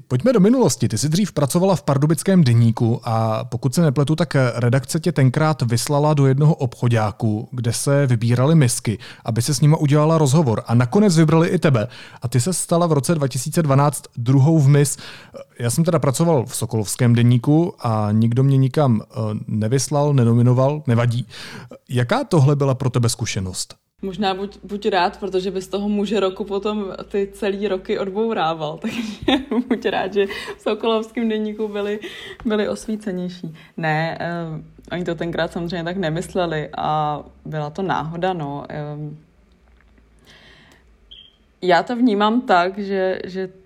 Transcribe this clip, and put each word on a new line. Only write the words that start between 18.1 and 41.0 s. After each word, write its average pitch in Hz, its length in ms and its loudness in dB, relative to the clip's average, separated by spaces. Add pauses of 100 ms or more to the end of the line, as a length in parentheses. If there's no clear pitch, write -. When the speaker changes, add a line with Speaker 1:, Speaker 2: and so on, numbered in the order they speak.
Speaker 1:
nikdo 117 320 2
mě 139 140 4
nikam, 131 440 2
eh, - 140 -20 (320)
nevyslal, 139 680 0
nenominoval, 123 720 4
nevadí. 120 400 0 (600)
Jaká 131 340 0
tohle 151 320 4
byla 135 200 0
pro 131 140 -4
tebe 117 200 0
zkušenost? - 720 -8 (220)
Speaker 2:
Možná 190 300 -4
buď, 196 300 -8
buď 202 260 -10
rád, 190 300 0
protože 185 320 -2
bys 175 160 -8
toho 202 220 -4
muže 202 300 -2
roku 190 240 -2
potom 202 420 -4 (220)
ty 196 260 -4
celý 202 340 -4
roky 190 320 -4
odbourával, 185 800 -4
<laughs> - 40 -18
takže 226 640 -4 (220)
buď - 180 -4
rád, 190 280 -2
že 202 120 2 (320)
v - 40 -20
Sokolovském 220 680 -2
deníku 214 380 -4
byli, 208 320 -6 (460)
byli 214 240 -2
osvícenější. 180 840 -8 (220)
Ne, 160 420 -2
eh, 165 80 -6 (640)
oni 175 120 -6
to 170 120 -4
tenkrát 170 360 -6
samozřejmě 175 320 -6
tak 175 140 -6
nemysleli 165 800 -4
a 151 420 -2 (260)
byla 151 240 -8
to 175 120 -8
náhoda, 170 520 -4
no. 143 360 -8
Ehm, 147 480 -12 (2500)